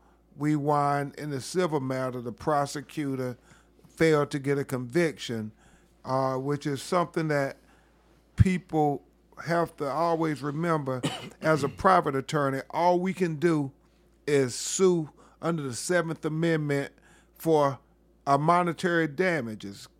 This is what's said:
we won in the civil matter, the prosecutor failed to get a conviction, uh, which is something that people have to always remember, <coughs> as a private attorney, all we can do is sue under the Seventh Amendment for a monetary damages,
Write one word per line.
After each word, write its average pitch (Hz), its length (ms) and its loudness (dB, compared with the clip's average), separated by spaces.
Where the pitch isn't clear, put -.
we 151 200 0
won 143 640 0
in 151 120 -8
the 135 100 -4
civil 156 400 -2
matter, 131 400 -4
the 120 120 -8
prosecutor 139 1040 -4
failed 156 460 4
to 147 60 -2
get 139 200 0
a 135 60 -2
conviction, 123 880 -2
uh, 131 320 0
which 143 300 -2
is 139 160 -4
something 170 460 -2
that 143 300 -2
people 156 600 2
have 170 300 -2
to 143 120 -6
always 160 540 0
remember, 147 580 -2
<coughs> - 180 -16
as 151 220 2
a 139 60 0
private 170 480 4
attorney, 135 440 -2
all 175 280 2
we 185 160 0
can 165 220 -2
do 147 340 0
is 139 280 2
sue 180 540 0
under 160 220 -2
the 127 120 -6
Seventh 165 500 -2
Amendment 156 680 0
for 147 420 2
a 143 120 4
monetary 170 720 2
damages, 123 800 -4